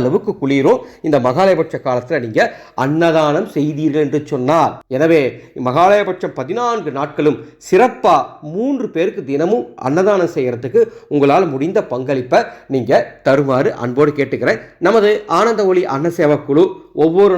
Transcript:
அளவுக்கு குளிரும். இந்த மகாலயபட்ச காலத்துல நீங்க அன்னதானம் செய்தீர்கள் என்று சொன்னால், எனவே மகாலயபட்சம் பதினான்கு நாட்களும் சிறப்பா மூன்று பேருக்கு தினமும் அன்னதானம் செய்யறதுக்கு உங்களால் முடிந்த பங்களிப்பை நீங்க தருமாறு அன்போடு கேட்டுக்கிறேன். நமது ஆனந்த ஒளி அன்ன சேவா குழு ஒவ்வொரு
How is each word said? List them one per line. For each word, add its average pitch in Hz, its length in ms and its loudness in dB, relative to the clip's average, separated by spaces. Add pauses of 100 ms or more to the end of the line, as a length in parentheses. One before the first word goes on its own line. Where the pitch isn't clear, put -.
அளவுக்கு 139 300 -2 (100)
குளிரும். 139 400 2 (260)
இந்த 147 100 2 (100)
மகாலயபட்ச 160 600 0
காலத்துல 123 380 -2
நீங்க 117 160 0 (440)
அன்னதானம் 160 720 0
செய்தீர்கள் 147 500 0
என்று 143 160 -2 (100)
சொன்னால், 135 420 0 (240)
எனவே 160 240 4 (460)
மகாலயபட்சம் 185 720 0
பதினான்கு 220 600 -4
நாட்களும் 147 400 -2 (300)
சிறப்பா 185 460 4 (400)
மூன்று 247 400 -4
பேருக்கு 185 360 -4
தினமும் 165 360 -2 (220)
அன்னதானம் 180 480 0
செய்யறதுக்கு 127 440 -2 (340)
உங்களால் 143 380 2
முடிந்த 160 280 -2 (120)
பங்களிப்பை 131 480 0 (340)
நீங்க 127 280 2 (240)
தருமாறு 135 440 2 (120)
அன்போடு 139 360 2
கேட்டுக்கிறேன். 131 440 -4 (240)
நமது 208 240 4 (280)
ஆனந்த 214 320 0
ஒளி 185 120 2 (140)
அன்ன 165 220 -2
சேவா 147 280 2
குழு 151 180 4 (380)
ஒவ்வொரு 185 340 4